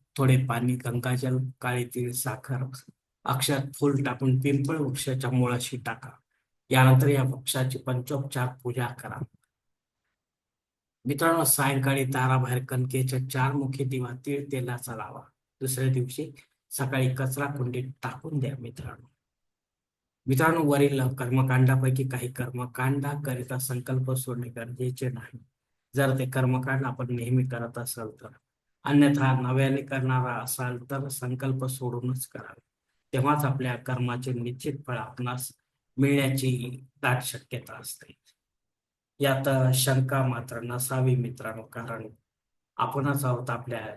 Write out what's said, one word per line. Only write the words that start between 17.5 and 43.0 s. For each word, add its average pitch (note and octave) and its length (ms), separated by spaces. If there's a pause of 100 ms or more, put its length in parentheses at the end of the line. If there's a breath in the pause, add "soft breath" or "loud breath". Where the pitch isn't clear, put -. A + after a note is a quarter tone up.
टाकून D3+ 360
द्या C3 200
मित्रांनो. A#2+ 480 (1200)
मित्रांनो, D#3+ 360
वरील C#3 380
कर्मकांडापैकी C3 1080
काही B2 240
कर्मकांडाकरिता B2+ 1300
संकल्प C3 540
सोडणे B2 380
गरजेचे B2+ 580
नाही. B2+ 300 (580)
जर C3+ 220
ते B2+ 120
कर्मकांड C3 560
आपण B2 200 (100)
नेहमी B2 300
करत A#2 320
असाल A#2 320
तर, - 180 (560)
अन्यथा C#3 560
नव्याने C3+ 420
करणारा B2+ 520
असाल B2 440 (120)
तर C3+ 180
संकल्प C3 560
सोडूनच B2+ 640
करावे. - 340 (520)
तेव्हाच D3 320
आपल्या B2+ 320
कर्माचे B2 560
निश्चित B2 420 (120)
फळ A#2+ 120
आपणास B2 540 (440)
मिळण्याची C3 840 (220)
दाट B2+ 200
शक्यता - 580
असते. - 320 (1080)
यात C3+ 540
शंका C3 520
मात्र A#2+ 340
नसावी B2+ 560
मित्रांनो, A2+ 460
कारण A2+ 460 (680)
आपणच C3+ 480